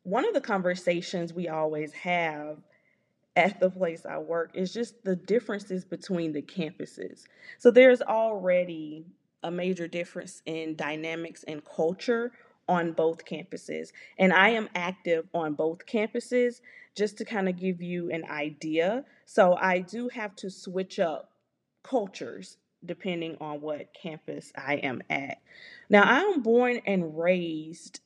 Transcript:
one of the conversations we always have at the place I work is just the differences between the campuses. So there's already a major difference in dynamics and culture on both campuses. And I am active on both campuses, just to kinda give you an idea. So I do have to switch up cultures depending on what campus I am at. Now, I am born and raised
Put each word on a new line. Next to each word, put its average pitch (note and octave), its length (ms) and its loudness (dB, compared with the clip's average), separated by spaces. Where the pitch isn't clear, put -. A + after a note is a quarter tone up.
one A3+ 260 0
of A4 60 0
the C#4 80 2
conversations F3+ 880 -2
we E3+ 160 -6
always D#3 460 -2
have D#3 640 -2
at F3 240 4
the F#3 100 4
place F3+ 340 -4
I D#3 140 -8
work D#3+ 380 -4
is F#3 180 -2
just A#3 300 -8
the F#3+ 120 0
differences G3 720 -4
between E3 480 -4
the D3 80 -4
campuses. - 840 -10
So B3 100 8
there's B3 320 10
already F3+ 1040 0
a E3+ 80 -4
major F3 360 -4
difference F3 600 -10
in D#3+ 280 -6
dynamics D#3+ 720 -8
and D3+ 160 -10
culture A#3 680 -2
on E3+ 240 2
both E3 320 0
campuses. D#3+ 680 -10
And F#3+ 160 6
I F#3+ 160 8
am A3 240 0
active F3 600 -2
on D#3 200 -2
both D#3+ 320 -2
campuses, A#3+ 720 -2
just G3+ 240 -4
to A3 60 -6
kinda F#3+ 280 0
give F3+ 260 -2
you F3 300 -6
an D#3+ 160 -6
idea. D#3+ 800 -2
So F3+ 300 6
I F#3 240 2
do A#3 300 -8
have G#3+ 280 -8
to F#3+ 120 -10
switch F#3+ 480 -8
up E3+ 340 -2
cultures F#3 720 -6
depending E3+ 560 -6
on D3+ 220 -8
what D3+ 320 -8
campus D3+ 640 -12
I C#3 200 -2
am C3 340 -6
at. C#3 280 -6
Now, G3+ 160 8
I B3+ 180 6
am F#4+ 200 0
born A#3+ 460 4
and E3+ 300 0
raised E3 880 -2